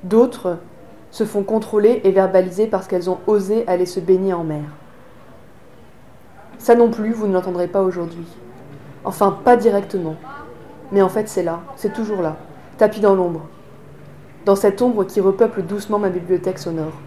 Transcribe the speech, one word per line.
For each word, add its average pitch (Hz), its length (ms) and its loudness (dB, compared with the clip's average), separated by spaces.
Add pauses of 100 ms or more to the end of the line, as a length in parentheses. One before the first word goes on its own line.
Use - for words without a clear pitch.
D'autres 185 540 2 (520)
se - 140 -2
font 208 180 -4
contrôler 214 640 2
et 196 60 6
verbaliser 185 560 2
parce 190 200 -4
qu'elles 180 240 -4
ont 185 160 -4
osé 214 400 0
aller 180 200 0
se 180 120 -6
baigner 185 340 2
en 170 120 -4
mer. 151 200 -6 (1900)
Ça - 160 4
non 233 160 6
plus, 220 220 -4
vous 220 140 -4
ne 196 60 0
l'entendrez 180 340 -2
pas 190 160 0
aujourd'hui. 170 440 -4 (800)
Enfin, 196 400 0
pas 247 120 8
directement. 196 600 -2 (760)
Mais 196 100 4
en 185 60 4
fait, 214 200 -4
c'est 185 140 -4
là, 170 180 -4 (160)
c'est - 160 -6
toujours 214 300 -4
là, 156 140 -4 (400)
tapis 214 240 2
dans 202 140 4
l'ombre. 175 280 -2 (1000)
Dans 196 120 4
cette 196 240 2
ombre 226 240 2
qui 185 160 -2
repeuple 196 420 2
doucement 202 360 -4
ma 202 100 0
bibliothèque 180 500 -2
sonore. 160 340 -6 (140)